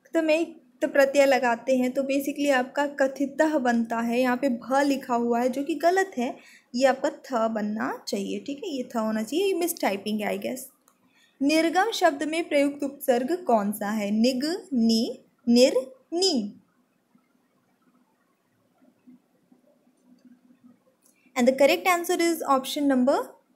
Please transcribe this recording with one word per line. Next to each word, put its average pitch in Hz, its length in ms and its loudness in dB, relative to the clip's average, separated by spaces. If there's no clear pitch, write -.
क्त - 120 -4
में 320 280 2
क्त - 400 -8
प्रत्यय 277 400 4
लगाते 262 520 2
हैं 254 140 0
तो 269 120 -2
basically 285 480 -2
आपका 254 340 0
कथितः 285 600 0
बनता 233 420 0
है, 233 200 -2
यहाँ 247 180 2
पे 277 120 0
भ 240 340 0
लिखा 269 320 -2
हुआ 233 240 0
है 254 100 0
जो 262 140 -4
कि 320 120 -4
गलत 381 420 2
है, 254 180 -4
ये 254 120 2
आपका 269 240 0
थ 226 380 -4
बनना 220 440 -4
चाहिए, 196 320 -6
ठीक 277 240 -12
है, 392 60 -10
ये 262 160 -6
थ - 120 -8
होना 220 260 -4
चाहिए, 302 220 -4
ये 392 80 0
मिस 339 280 -4
टाइपिंग 208 400 -4
है 196 160 -4
I 202 40 -10
guess। 240 240 -8
निर्गम 320 500 2
शब्द 320 320 0
में 320 260 -4
प्रयुक्त 285 340 0
उपसर्ग 262 520 -2
कौन 208 240 2
सा 208 180 -6
है? 208 220 -4
निग, 247 340 2
नी, 226 460 0
निर, 247 260 6
नी। 330 400 -2
And 247 120 4
the 262 80 6
correct 330 320 4
answer 349 340 0
is 339 280 0
option 277 380 0
number 269 320 4